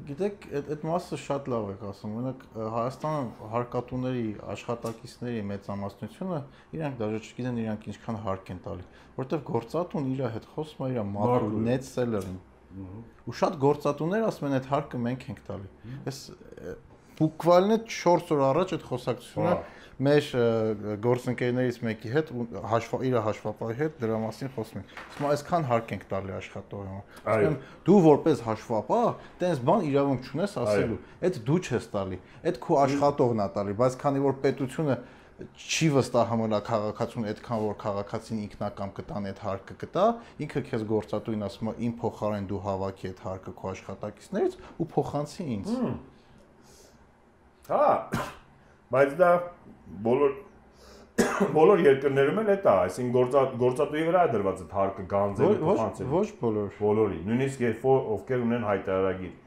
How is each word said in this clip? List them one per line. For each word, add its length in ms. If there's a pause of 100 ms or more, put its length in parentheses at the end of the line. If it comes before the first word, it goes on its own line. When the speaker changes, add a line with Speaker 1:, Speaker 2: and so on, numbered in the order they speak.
Speaker 1:
գիտեք, 480
այդ, 220
այդ 120
մասը 360
շատ 320
լավ 160
եք 180
ասում։ 320
Օրինակ, 300
ը, 220
Հայաստանը 800
հարկատուների, 760 (220)
աշխատակիցների 1000
մեծամասնությունը, 960 (300)
իրանք 280
դաժե 220
չգիտեն, 400
իրանք 280
ինչքան 320
հարկ 260
են 140
տալի, 260 (260)
որտեվ 320
գործատուն 640
իր 180
հետ 200
խոսում 340
է 80
իր 180
մաքուր 320
Speaker 2:
Մաքուր։ 220
Speaker 1:
net 240
seller-ին։ 540 (300)
Speaker 2:
Մհմ։ 340 (200)
Speaker 1:
Ու 120
շատ 220
գործատուներ 680
ասում 240
են, 80
«Այդ 120
հարկը 320
մենք 260
ենք 160
տալի»։ 360
Speaker 2:
Մհմ։ 280
Speaker 1:
Այս, 140 (400)
ը, 160 (420)
բուկվալնե 680
չորս 460
օր 120
առաջ 300
այդ 140
խոսակցությունը 640
Speaker 2:
Հա։ 80 (400)
Speaker 1:
մեր, 340
ը, 140 (520)
գործընկերներից 840
մեկի 320
հետ 200
ու 140 (160)
հաշվա-, 400
իր 180
հաշվապահի 580
հետ 220
դրա 200
մասին 320
խոսում 280
ենք։ 180
Ասում 220
է, 100
«Այսքան 380
հարկ 240
ենք 160
տալի 260
աշխատողի 560
համար»։ 220
Ասում 200
Speaker 2:
Այո։ 120
Speaker 1:
եմ, 160 (200)
Դու 220
որպես 400
հաշվապահ, 680 (260)
տենց 260
բան 260
իրավունք 360
չունես 300
Speaker 2:
Այո։ 140
Speaker 1:
ասելու։ 320 (200)
Այդ 220
դու 200
չես 280
տալի, 300 (200)
այդ 180
քո 140
Speaker 2:
Իմ- 120
Speaker 1:
աշխատողն 580
է 80
տալի, 260
բայց 220
քանի 240
որ 180
պետությունը 580 (420)
չի 500
վստահում, 520
որ 80
նա 100
քաղաքացուն 680
այդքան, 360
որ 160
քաղաքացին 640
ինքնակամ 500
կտան 380
այդ 100
հարկը 380
կտա, 280 (300)
ինքը 280
քեզ 220
գործատուին 600
ասում 240
է, 80
«Իմ 180
փոխարեն 500
դու 160
հավաքի 460
այդ 140
հարկը 320
քո 140
աշխատակիցներից 920 (140)
ու 140
փոխանցի 600
ինձ»։ 240
Speaker 2:
Հմ։ 260 (1700)
Հա, 200 (1000)
բայց 220
դա 180 (680)
բոլոր, 340 (880)
<coughs> 300
բոլոր 320
երկրներում 580
էլ 80
էդ 160
է, 100
այսինքն 380
գործա-, 320 (100)
գործատուի 500
վրա 180
է 80
դրված 320
այդ 100
հարկը 320
գանձել 420
Speaker 1:
Ոչ, 60
Speaker 2:
ու 80
Speaker 1:
ոչ, 80
Speaker 2:
փոխանցել։ 400
Speaker 1:
ոչ 160 (120)
բոլոր։ 380
Speaker 2:
Բոլորի, 480
նույնիսկ 400
երբ 220
որ 240
ովքեր 340
ունեն 240
հայտարարագիր, 680 (120)